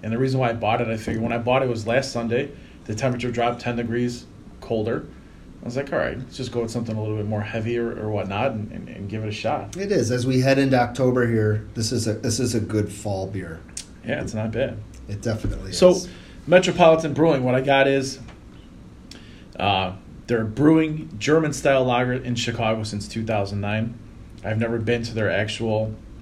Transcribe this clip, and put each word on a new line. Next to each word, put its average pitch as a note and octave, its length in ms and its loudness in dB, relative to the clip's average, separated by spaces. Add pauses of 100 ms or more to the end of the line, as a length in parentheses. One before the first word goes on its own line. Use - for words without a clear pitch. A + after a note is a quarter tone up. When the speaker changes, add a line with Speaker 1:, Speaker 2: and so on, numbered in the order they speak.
Speaker 1:
And A2 100 -4
the A#2 60 0
reason C3 220 2
why A#2+ 100 2
I A2+ 40 -2
bought G#2+ 260 2
it, A2+ 80 -2
I A2+ 80 -2
figured A2+ 260 -4
when A#2 100 -2
I A#2 60 0
bought B2 240 4
it C3 60 2
was G#2 180 -2
last B2+ 260 0
Sunday, A#2 380 -2 (360)
the A2 80 -4
temperature B2 360 -2
dropped A#2+ 300 0
ten A#2+ 160 -4
degrees A#2+ 480 -2 (360)
colder. A2+ 460 -2 (560)
I - 20 -10
was A#2+ 120 -6
like, C#3 160 -4
"All D3+ 60 0
right, C#2+ 200 -2
let's - 180 -12
just B2 160 -6
go A#2+ 100 0
with A2 80 -4
something A2 260 -4
a G#2+ 40 -4
little G#2+ 160 -4
bit G#2 100 -4
more G#2+ 160 -2
heavier A#2 580 -4
or G#2+ 100 -4
whatnot G2+ 420 -2
and, G#2 200 -6
and, F#2 160 -12
and G2+ 200 -10
give G#2+ 160 -6
it A2 40 -4
a G2+ 40 -4
shot." A#2 440 -4
Speaker 2:
It G3 160 -4
is. A#2+ 180 2
As B2 160 0
we C3 140 4
head C3+ 180 6
into C3 220 4
October B2 500 2
here, G#2+ 440 2
this A2+ 180 -2
is A#2 140 0
a, G#2+ 80 2
this B2+ 260 -2
is A#2+ 140 0
a A2+ 60 0
good G2+ 300 0
fall F#2+ 360 -4
beer. E2+ 340 -8 (460)
Speaker 1:
Yeah, C3+ 160 -2
it's A#2+ 120 -8
not A2 180 -2
bad. A#2 260 -2 (300)
Speaker 2:
It G2+ 140 -8
definitely G#2+ 500 -4
Speaker 1:
So, F3+ 180 8
Speaker 2:
is. F#3 180 0 (380)
Speaker 1:
Metropolitan E3 640 6
Brewing, C#3+ 320 4
what B2 100 2
I C3 60 2
got C3+ 280 6
is, C3+ 320 0 (1400)
uh, F#2+ 340 2 (360)
they're A2+ 160 2
brewing D#3 760 4
German-style C#3 680 4
lager B2 300 2
in B2+ 220 -2
Chicago A2 480 0
since G#2 240 -6
two A2+ 160 -4
thousand G2+ 360 -2
nine. A2 380 -2 (460)
I've G#2+ 140 -2
never A2+ 200 0
been A#2 240 0
to A2 120 -6
their G#2+ 160 2
actual G#2+ 640 0 (280)